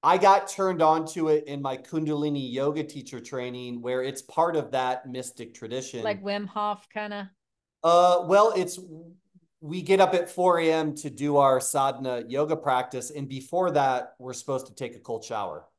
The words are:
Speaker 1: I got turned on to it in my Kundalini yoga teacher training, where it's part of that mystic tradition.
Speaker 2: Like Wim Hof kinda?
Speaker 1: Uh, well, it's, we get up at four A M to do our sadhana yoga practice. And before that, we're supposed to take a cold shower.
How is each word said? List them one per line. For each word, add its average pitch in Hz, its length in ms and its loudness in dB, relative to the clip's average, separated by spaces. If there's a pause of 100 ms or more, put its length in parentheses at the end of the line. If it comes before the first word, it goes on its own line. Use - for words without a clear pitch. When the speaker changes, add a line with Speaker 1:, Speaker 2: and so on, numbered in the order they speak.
Speaker 1:
I 180 120 6
got 196 300 6
turned 185 340 0
on 160 220 4 (100)
to 160 160 -2
it 151 180 2
in 143 120 -10
my 135 160 -4
Kundalini 147 760 -4
yoga 147 320 -2
teacher 135 360 -14
training, 123 640 -10
where 127 220 -2
it's 135 180 -8
part 165 320 0
of 147 160 -2
that 127 380 -2
mystic 123 440 -12
tradition. 123 520 -10
Speaker 2:
Like 202 180 -4
Wim 202 240 -6
Hof 208 440 -6
kinda? 208 420 -10 (500)
Speaker 1:
Uh, 175 460 6
well, 208 260 8
it's, 180 240 -2 (840)
we 160 220 -8
get 190 180 4
up 185 140 6
at 175 160 0
four 180 300 2
A 160 120 4
M 156 260 0
to 143 120 -10
do 143 280 0
our 131 220 6
sadhana 131 680 -2
yoga 151 280 0
practice. 127 540 -2
And 139 180 -10
before 170 440 -4
that, 131 480 0
we're 127 120 -12
supposed 131 360 -6
to 104 80 -20
take 120 180 -8
a 98 60 -20
cold 113 240 -10
shower. 95 420 -8 (120)